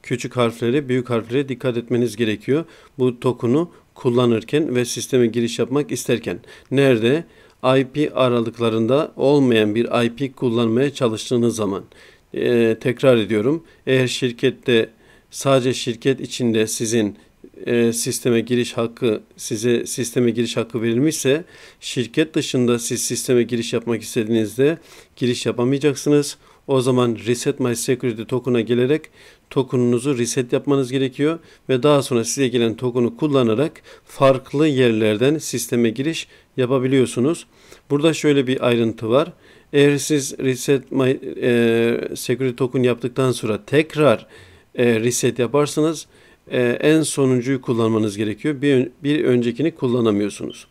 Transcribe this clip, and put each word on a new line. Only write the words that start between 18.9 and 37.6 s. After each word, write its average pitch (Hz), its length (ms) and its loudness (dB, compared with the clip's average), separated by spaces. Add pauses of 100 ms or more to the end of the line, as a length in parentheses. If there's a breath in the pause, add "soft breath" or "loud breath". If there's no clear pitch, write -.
size 117 500 -2
sisteme 120 440 -2
giriş 117 260 -4
hakkı 113 260 -4
verilmişse, 139 600 0 (360 loud breath)
şirket 151 540 -4
dışında 123 440 0
siz 117 240 -6
sisteme 123 400 0
giriş 117 300 -4
yapmak 117 300 -4
istediğinizde 113 760 0 (380 loud breath)
giriş 120 300 -2
yapamayacaksınız. 139 920 0 (300 soft breath)
O 135 140 2
zaman 123 460 0
Reset 123 340 -2
My 120 160 0
Security 120 460 -4
Token'a 123 380 -2
gelerek 123 420 0 (480 loud breath)
token'unuzu 123 680 0
reset 120 340 -2
yapmanız 135 400 0
gerekiyor 139 460 -2 (300 loud breath)
ve 131 140 0
daha 143 200 4
sonra 117 220 -2
size 131 240 -2
gelen 117 260 0
token'u 120 420 -2
kullanarak 135 640 0 (220 loud breath)
farklı 135 640 2
yerlerden 120 720 2
sisteme 120 520 0
giriş 135 380 -6 (280 soft breath)
yapabiliyorsunuz. 131 880 0 (440 loud breath)